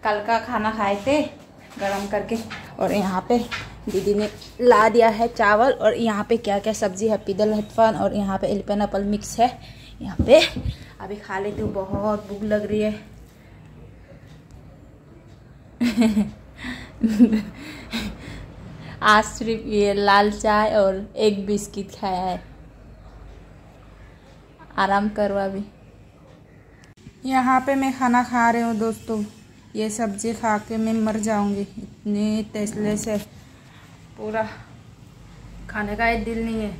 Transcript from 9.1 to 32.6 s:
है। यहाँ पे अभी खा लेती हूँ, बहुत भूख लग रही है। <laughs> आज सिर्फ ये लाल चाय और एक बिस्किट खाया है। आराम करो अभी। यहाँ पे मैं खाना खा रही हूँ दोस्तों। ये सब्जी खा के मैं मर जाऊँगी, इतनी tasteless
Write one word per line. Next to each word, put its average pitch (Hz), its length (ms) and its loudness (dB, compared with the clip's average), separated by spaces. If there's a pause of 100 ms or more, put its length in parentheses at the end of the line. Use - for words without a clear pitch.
है। 240 60 6 (540)
यहाँ - 180 -10
पे 294 220 8 (600)
अभी 196 160 -10
खा 196 220 -8
लेती 208 240 -4
हूँ, 202 100 -2
बहुत 202 560 -2
भूख 202 160 -8
लग 208 220 0
रही 208 140 0
है। 214 120 0 (3000)
<laughs> 214 1600 2 (1600)
आज 214 220 8
सिर्फ 220 420 -6
ये 202 260 4
लाल 202 380 6
चाय 214 440 2
और 196 300 2 (120)
एक 196 280 2
बिस्किट 202 460 -4
खाया 185 280 -4
है। 180 220 -4 (2250)
आराम 196 320 2
करो 202 280 0
अभी। 196 260 -4 (1600)
यहाँ 262 340 4
पे 269 140 0
मैं 269 180 0
खाना 247 320 2
खा 233 260 2
रही 233 120 2
हूँ 233 140 0
दोस्तों। 220 460 -2 (540)
ये 214 140 -2
सब्जी 220 440 -4
खा 220 260 0
के 220 160 -8
मैं 220 180 0
मर 220 240 0
जाऊँगी, 208 420 0
इतनी 208 840 -4 (100)
tasteless 208 560 -2